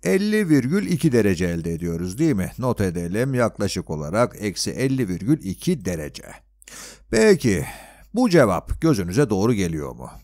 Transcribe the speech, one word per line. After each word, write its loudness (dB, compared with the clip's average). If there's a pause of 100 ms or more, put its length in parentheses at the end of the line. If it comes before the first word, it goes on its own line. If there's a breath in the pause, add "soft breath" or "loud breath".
elli 0
virgül 2
iki 0
derece 2
elde -4
ediyoruz, -6
değil 2
mi? -4
Not -2
edelim, -2
yaklaşık -2
olarak -2
eksi -6
elli -2
virgül 0
iki -4
derece. -8 (880 loud breath)
Peki, 4 (480 loud breath)
bu 2
cevap 4
gözünüze 2
doğru 2
geliyor -4
mu? -14 (140)